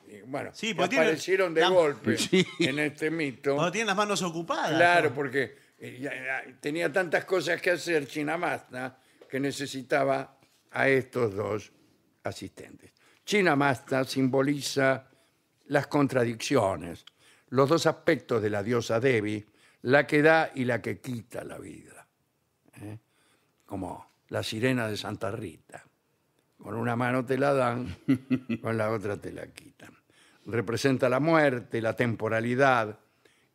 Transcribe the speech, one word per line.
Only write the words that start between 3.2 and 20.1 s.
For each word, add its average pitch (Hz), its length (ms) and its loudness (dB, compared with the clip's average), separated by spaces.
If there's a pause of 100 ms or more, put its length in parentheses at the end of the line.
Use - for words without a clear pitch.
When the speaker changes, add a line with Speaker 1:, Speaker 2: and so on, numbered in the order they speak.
Speaker 2:
Cuando 165 180 0
tiene 220 160 -4
las 190 80 0
manos 202 260 0
ocupadas, 180 540 -2
Speaker 1:
Claro, 170 340 6
Speaker 2:
¿no? 120 40 -6
Speaker 1:
porque, 131 420 -4 (220)
eh, 120 220 -14
ya, 135 140 -8
ya 131 460 -8
tenía 156 320 -2
tantas 180 320 0
cosas 170 360 -2
que 185 100 0
hacer 156 360 0
Chinnamasta 143 960 -6 (280)
que 131 120 -6
necesitaba 135 960 -2 (320)
a 127 180 0
estos 123 460 0
dos 101 380 -4 (520)
asistentes. - 680 -14 (320)
Chinnamasta 143 800 2
simboliza 135 1040 0 (580)
las 143 220 0
contradicciones, 117 1160 0 (440)
los 135 200 4
dos 160 180 4
aspectos 147 560 2
de 107 80 0
la 101 120 -2
diosa 117 380 0
Devi, 107 440 0 (380)
la 139 240 4
que 151 160 2